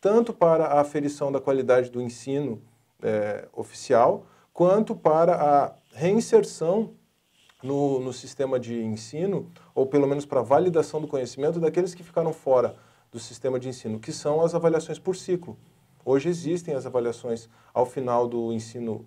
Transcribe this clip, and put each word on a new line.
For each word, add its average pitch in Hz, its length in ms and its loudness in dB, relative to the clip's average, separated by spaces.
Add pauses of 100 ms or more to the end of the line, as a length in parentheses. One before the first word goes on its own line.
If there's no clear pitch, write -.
tanto 220 320 2
para 165 340 4
a 147 140 4
aferição 147 500 -2
da 139 100 -2
qualidade 127 500 2
do 123 100 -6
ensino, 123 600 -6 (420)
é, 104 500 -2
oficial, 127 720 0 (260)
quanto 202 440 2
para 170 400 4
a 147 360 4 (200)
reinserção 202 1000 0 (680)
no, 139 380 0
no 127 120 -6
sistema 131 460 -4
de 117 240 -6
ensino, 147 680 -6 (240)
ou 131 120 2
pelo 143 200 2
menos 143 200 -2
para 135 140 0
a - 20 0
validação 156 580 2
do 151 60 -8
conhecimento 143 540 -4
daqueles 165 340 -2
que - 80 -20
ficaram 165 300 -4
fora 127 420 2 (380)
do 117 60 -12
sistema 127 420 -6
de 127 80 -8
ensino, 110 320 -8
que 156 120 -12
são 151 280 -2
as 170 140 2
avaliações 165 440 0
por 185 160 -4
ciclo. 175 420 -6 (480)
Hoje 135 240 2
existem 170 460 -4
as 131 120 -6
avaliações 120 600 -4 (240)
ao 120 120 2
final 123 420 -2
do 117 260 -4
ensino, 113 540 -8